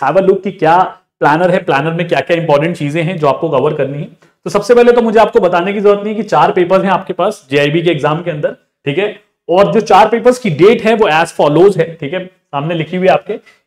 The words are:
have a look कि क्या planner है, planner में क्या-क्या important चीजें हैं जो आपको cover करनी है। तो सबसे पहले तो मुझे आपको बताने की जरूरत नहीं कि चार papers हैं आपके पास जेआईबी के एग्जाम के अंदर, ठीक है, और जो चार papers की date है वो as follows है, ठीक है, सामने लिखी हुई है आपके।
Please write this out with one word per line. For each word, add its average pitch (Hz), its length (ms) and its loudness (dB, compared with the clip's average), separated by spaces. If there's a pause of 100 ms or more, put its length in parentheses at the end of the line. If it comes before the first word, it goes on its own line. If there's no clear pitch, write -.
have 156 180 2
a 185 60 0
look 190 160 0
कि 202 80 -6
क्या 165 260 0 (420)
planner 165 320 0
है, 185 120 -2
planner 156 300 -2
में 170 140 -4
क्या-क्या 165 300 -2
important 160 400 0
चीजें 151 260 -4
हैं 175 160 -6
जो 147 80 0
आपको 139 220 -2
cover 147 240 0
करनी 139 240 -6
है। 170 100 -10 (380)
तो 180 40 -8
सबसे 240 260 2
पहले 240 160 6
तो 240 100 2
मुझे 226 180 2
आपको 214 200 2
बताने 180 340 0
की 208 60 -6
जरूरत 202 240 2
नहीं 214 120 -6
कि 214 80 -4
चार 165 280 0
papers 185 320 0
हैं 190 80 0
आपके 180 220 -4
पास 190 380 -6
जेआईबी 147 300 0
के 170 100 0
एग्जाम 151 320 -2
के 175 80 -6
अंदर, 151 240 -10 (300)
ठीक 143 120 -6
है, 208 180 -4 (340)
और 185 240 2
जो 220 80 2
चार 214 280 4
papers 240 300 0
की 208 100 -4
date 175 340 4
है 226 120 2
वो 208 140 2
as 160 300 0
follows 175 380 4
है, 160 220 -4
ठीक 143 140 -10
है, 185 120 -6
सामने 156 500 -8
लिखी 160 220 -6
हुई 185 100 -2
है 180 60 4
आपके। 208 260 -6 (280)